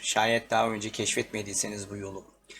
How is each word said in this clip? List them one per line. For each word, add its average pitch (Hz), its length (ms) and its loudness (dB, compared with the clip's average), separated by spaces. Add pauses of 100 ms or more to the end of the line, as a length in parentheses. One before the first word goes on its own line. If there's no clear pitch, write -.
Şayet 113 480 4
daha 113 180 4
önce 107 220 -4
keşfetmediyseniz 104 1000 -2
bu 101 60 -8
yolu. 98 280 -8 (360)